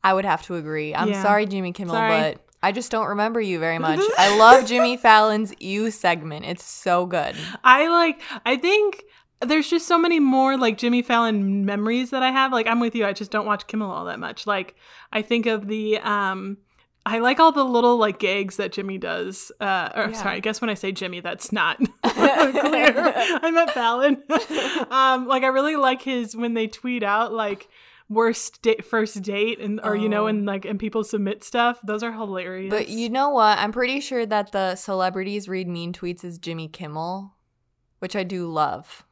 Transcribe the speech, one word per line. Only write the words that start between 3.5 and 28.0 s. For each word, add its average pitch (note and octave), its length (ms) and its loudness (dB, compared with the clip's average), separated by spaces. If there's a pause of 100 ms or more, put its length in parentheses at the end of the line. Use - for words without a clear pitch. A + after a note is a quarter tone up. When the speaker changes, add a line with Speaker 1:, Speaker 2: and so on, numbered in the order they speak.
Speaker 1:
very E3 200 -2
much. D#3+ 200 0 (100)
Speaker 2:
<laughs> - 80 0
Speaker 1:
I G3+ 200 6
love A#3 300 10
Jimmy A#3+ 280 2
Fallon's G#3+ 640 6
You G#3 320 -4
segment. D#3+ 540 -2
It's F3+ 180 -8
so F3+ 440 -2
good. F3 280 -4 (280)
Speaker 2:
I, C#4 260 8
like, E4+ 320 2 (240)
I B3+ 120 0
think G4 460 0 (380)
there's D4 280 0
just E4 180 0
so F4 100 4
many E4+ 220 2
more, C4+ 380 4
like, A3+ 200 0
Jimmy A#3+ 240 0
Fallon G#3 640 0
memories A3 460 -2
that C4 120 -2
I C4 80 0
have. C4 200 2
Like, A3+ 160 0
I'm A#3 120 0
with A#3 160 -2
you. A3 100 0
I G3 80 -2
just G3 180 -10
don't G#3+ 140 -2
watch G#3 220 -4
Kimmel G#3+ 240 -6
all F3 140 -8
that F3 140 -8
much. - 280 -10
Like, F#3+ 280 -4 (360)
I G#3+ 120 -2
think A#3 240 0
of G#3+ 200 -2
the, G#3+ 320 -2
um, G3 580 -4 (500)
I A3+ 120 -2
like B3+ 200 2
all D#4+ 120 10
the C#4+ 120 2
little, A#3+ 340 4
like, G#3+ 200 2
gags F#3+ 400 -2
that F#3+ 140 -4
Jimmy G3 260 -8
does. F3+ 540 -8 (100)
Uh, F#3+ 340 -2
or, G#3+ 140 -2
Speaker 1:
Yeah. A3 40 -8
Speaker 2:
sorry, G3 240 -4
I - 20 -6
guess G#3+ 200 -6
when A3+ 120 -4
I - 20 -2
say G3 180 -6
Jimmy, F3+ 280 -8
that's - 320 -8
not F3 260 -2
<laughs> - 260 -4
clear. C#4 920 4
Speaker 1:
<laughs> D4+ 200 2
Speaker 2:
I D#4+ 360 0
meant E4 200 2
Fallon. C4 560 2
<laughs> - 40 -2 (580)
Um, C4 380 2
like, C4 160 2
I C4 40 2
really C#4 280 2
like C4 260 2
his, B3 340 -4
when A#3 200 -2
they A3+ 120 0
tweet A#3+ 360 -6
out, G#3 300 0
like, G#3 340 -6 (420)